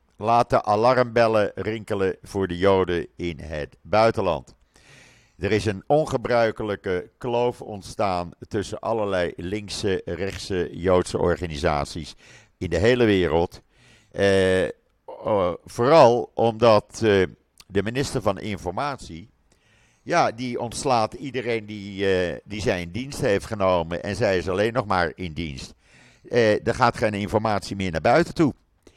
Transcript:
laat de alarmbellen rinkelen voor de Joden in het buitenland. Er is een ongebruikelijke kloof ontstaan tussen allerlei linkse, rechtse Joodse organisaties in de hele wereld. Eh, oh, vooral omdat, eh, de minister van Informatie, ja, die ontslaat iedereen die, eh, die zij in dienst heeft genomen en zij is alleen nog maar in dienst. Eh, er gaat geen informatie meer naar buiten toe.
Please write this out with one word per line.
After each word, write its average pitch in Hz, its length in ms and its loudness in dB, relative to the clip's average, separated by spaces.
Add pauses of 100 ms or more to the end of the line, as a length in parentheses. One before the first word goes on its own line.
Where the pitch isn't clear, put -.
(160)
laat 117 340 0
de 120 120 2
alarmbellen 113 920 2
rinkelen 98 680 -4
voor 98 260 -2
de 87 100 -4
Joden 90 480 2 (100)
in 85 240 -8
het 76 420 -10
buitenland. 95 720 0 (840)
Er 98 140 -2
is 107 120 0
een 98 220 -4
ongebruikelijke 113 1300 -2
kloof 120 440 -2
ontstaan 95 680 -4 (180)
tussen 104 300 -6
allerlei 98 580 -2
linkse, 95 680 -4
rechtse 90 680 -4
Joodse 90 460 2
organisaties 78 960 -2 (440)
in 87 120 -6
de 82 80 0
hele 120 260 4
wereld. 87 560 2 (500)
Eh, 95 580 2 (360)
oh, 92 500 -2 (100)
vooral 120 680 6
omdat, 113 680 2
eh, 101 200 6 (440)
de 98 160 -2
minister 120 400 -4
van 98 160 -2
Informatie, 104 920 -8 (720)
ja, 151 280 0
die 120 300 -8
ontslaat 117 540 -2
iedereen 120 520 -6
die, 98 500 -2
eh, 87 280 -2
die 101 160 -10
zij 92 200 0
in 85 100 -10
dienst 127 300 -10
heeft 101 240 0
genomen 90 580 0
en 95 140 -6
zij 98 220 2
is 85 100 -4
alleen 101 240 0
nog 113 140 -2
maar 90 280 0
in 90 180 -10
dienst. 73 420 -10 (540)
Eh, 110 380 2
er 113 80 0
gaat 120 220 2
geen 110 180 -2
informatie 104 600 -2
meer 95 140 -4
naar 80 100 -2
buiten 139 340 2
toe. 151 200 2 (420)